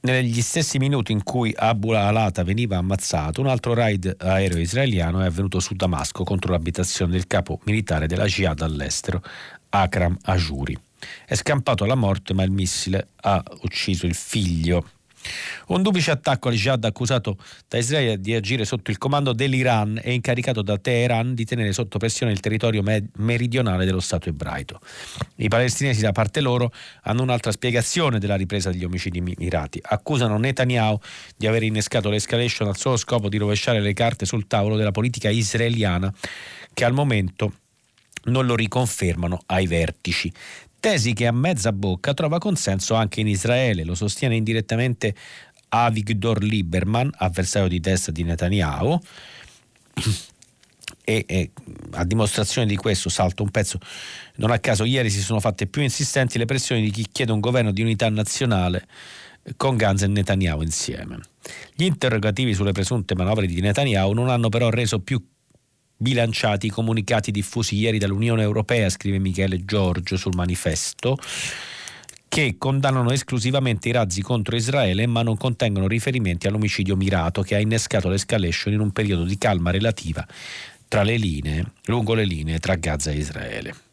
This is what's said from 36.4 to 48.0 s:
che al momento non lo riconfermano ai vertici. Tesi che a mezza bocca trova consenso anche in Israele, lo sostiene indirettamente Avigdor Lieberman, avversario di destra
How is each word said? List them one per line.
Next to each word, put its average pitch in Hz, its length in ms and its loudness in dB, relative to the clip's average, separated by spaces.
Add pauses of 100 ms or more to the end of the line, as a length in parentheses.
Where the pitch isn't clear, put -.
che 123 100 0
al 120 80 4
momento 107 680 0 (640)
non 127 200 2
lo 120 100 2
riconfermano 92 920 0
ai 92 200 2
vertici. 82 640 -2 (540)
Tesi 127 300 2
che 117 120 0
a 117 60 2
mezza 123 400 0
bocca 98 400 -2
trova 147 240 0
consenso 151 560 0
anche 110 280 0
in 110 60 0
Israele, 107 580 2
lo 87 100 -4
sostiene 107 420 0
indirettamente 113 800 0 (560)
Avigdor 110 720 2
Lieberman, 107 760 0
avversario 92 520 0
di 87 120 0
destra 90 320 0